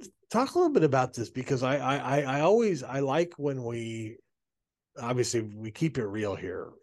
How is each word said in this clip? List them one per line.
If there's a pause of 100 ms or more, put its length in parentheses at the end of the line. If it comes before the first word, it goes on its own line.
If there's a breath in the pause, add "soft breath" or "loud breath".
(300)
talk
a
little
bit
about
this,
because
I,
I,
I,
I
always,
I
like
when
we, (760)
obviously
we
keep
it
real
here, (120)